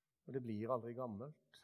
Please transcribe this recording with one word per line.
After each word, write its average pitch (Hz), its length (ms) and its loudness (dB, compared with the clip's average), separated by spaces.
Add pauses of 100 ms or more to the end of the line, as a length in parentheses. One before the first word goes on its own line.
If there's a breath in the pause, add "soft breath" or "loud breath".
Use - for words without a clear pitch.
(260)
Og 127 80 -6
det 131 80 2
blir 113 320 2
aldri 117 240 2
gammelt, 123 680 -6